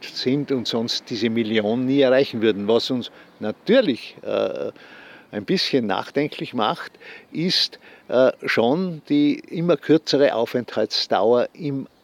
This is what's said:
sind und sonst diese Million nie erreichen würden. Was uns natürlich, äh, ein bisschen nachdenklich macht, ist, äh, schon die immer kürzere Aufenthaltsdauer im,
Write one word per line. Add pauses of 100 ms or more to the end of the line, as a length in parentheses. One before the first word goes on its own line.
sind
und
sonst
diese
Million
nie
erreichen
würden.
Was
uns (300)
natürlich,
äh, (640)
ein
bisschen
nachdenklich
macht, (400)
ist, (280)
äh, (160)
schon
die
immer
kürzere
Aufenthaltsdauer
im, (160)